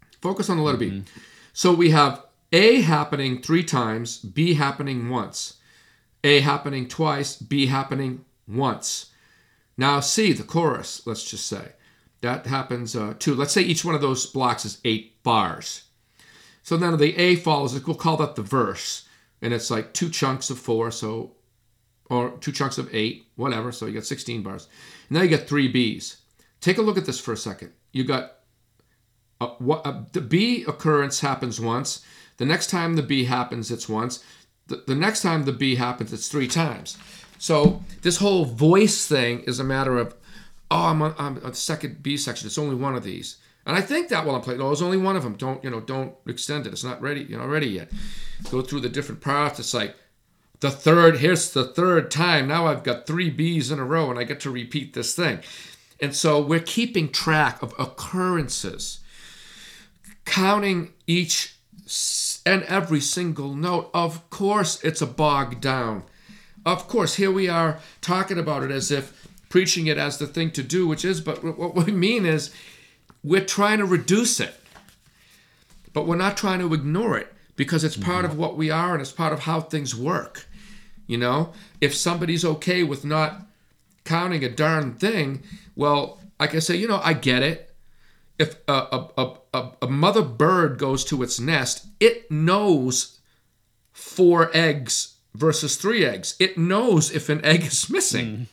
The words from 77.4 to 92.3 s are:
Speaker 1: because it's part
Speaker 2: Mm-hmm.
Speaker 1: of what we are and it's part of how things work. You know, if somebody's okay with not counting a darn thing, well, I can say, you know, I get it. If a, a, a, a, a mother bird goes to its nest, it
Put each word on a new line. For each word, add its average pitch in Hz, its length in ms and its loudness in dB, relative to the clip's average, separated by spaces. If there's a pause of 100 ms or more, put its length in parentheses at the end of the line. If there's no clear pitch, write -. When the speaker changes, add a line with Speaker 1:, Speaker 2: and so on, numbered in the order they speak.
Speaker 1:
because 160 280 0
it's 156 140 -2
part 180 280 0
Speaker 2:
Mm-hmm. 156 80 -2
Speaker 1:
of 151 40 -6
what 156 200 -4
we 156 140 0
are 170 220 0
and 156 80 -2
it's 135 100 -10
part 156 220 -2
of 156 80 -6
how 160 200 -2
things 143 340 -6
work. 139 520 -6 (600)
You 117 100 -4
know, 131 360 0 (280)
if 143 140 0
somebody's 170 500 -2
okay 175 380 0
with 139 220 -4
not 156 360 -2 (640)
counting 170 380 0
a 127 60 -2
darn 151 460 0
thing, 156 480 -2 (320)
well, 143 460 0 (180)
I 143 80 2
can 156 140 0
say, 175 140 0
you 196 120 0
know, 202 160 0
I 165 100 4
get 131 300 2
it. 160 300 -4 (640)
If - 160 2 (120)
a, 143 60 2
a, 131 440 -2
a, 127 160 -2 (200)
a, 127 180 -4 (120)
a 127 40 -2
mother 170 360 4
bird 147 560 2
goes 135 260 0
to 135 180 -2
its 120 160 -4
nest, 135 460 -2 (140)
it 233 320 4